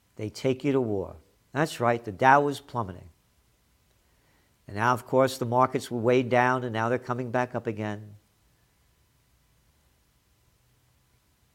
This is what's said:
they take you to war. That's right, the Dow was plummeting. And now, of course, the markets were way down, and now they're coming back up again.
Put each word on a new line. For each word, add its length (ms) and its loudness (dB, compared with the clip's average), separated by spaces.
they 140 -8
take 340 -4
you 80 0
to 100 2
war. 360 -4
That's 260 -4
right, 240 0
the 80 -10
Dow 300 6
was 180 -4
plummeting. 480 -10
And 80 -12
now, 160 2
of 140 -4
course, 320 2
the 80 -4
markets 440 0
were 80 -4
way 240 4
down, 400 2
and 120 -6
now 160 0
they're 80 0
coming 320 -8
back 240 -2
up 120 -8
again. 500 -8